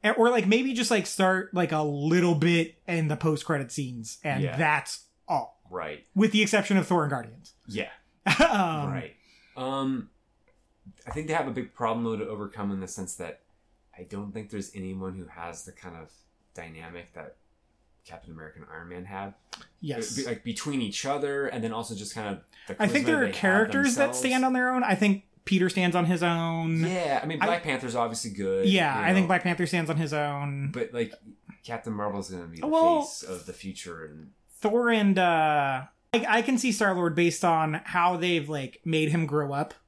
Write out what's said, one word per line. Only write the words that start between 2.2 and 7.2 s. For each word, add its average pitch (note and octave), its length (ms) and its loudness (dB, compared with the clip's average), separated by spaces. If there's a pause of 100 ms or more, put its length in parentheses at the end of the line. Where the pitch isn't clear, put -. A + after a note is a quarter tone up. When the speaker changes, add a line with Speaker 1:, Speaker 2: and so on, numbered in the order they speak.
Speaker 1:
bit E3 400 2 (100)
in E3 220 0
the D3+ 80 -2
post-credit D3 560 -2
scenes, B2 500 -8
and C#3 220 -2
Speaker 2:
Yeah. C3+ 120 -4
Speaker 1:
that's D3+ 500 0 (200)
all. C#3 420 -4
Speaker 2:
Right. E2 460 -8
Speaker 1:
With G#3+ 160 4
the G#3+ 100 2
exception G3+ 360 2
of F#3 100 4
Thor F3 160 2
and D3 80 0
Guardians. A#2 440 -10 (120)